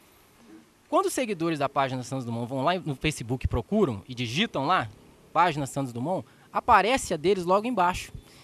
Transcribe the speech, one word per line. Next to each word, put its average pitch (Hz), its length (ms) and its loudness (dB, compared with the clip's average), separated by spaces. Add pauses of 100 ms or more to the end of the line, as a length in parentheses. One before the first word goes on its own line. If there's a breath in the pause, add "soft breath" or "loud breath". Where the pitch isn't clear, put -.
(920)
Quando 359 160 4
os 349 60 -2
seguidores 170 480 -2
da 135 80 2
página 127 340 -2
Santos 135 220 -6
Dumont 117 240 -4
vão 135 160 -4
lá 175 160 2
no 147 160 -4
Facebook, 131 500 -4
procuram 127 600 0
e 127 60 -12
digitam 135 520 -2
lá, 160 220 2 (440)
página 151 320 2
Santos 131 280 -6
Dumont, 135 340 -4 (260 soft breath)
aparece 214 600 4
a - 20 2
deles 180 280 0
logo 202 240 2
embaixo. 180 440 0 (320 loud breath)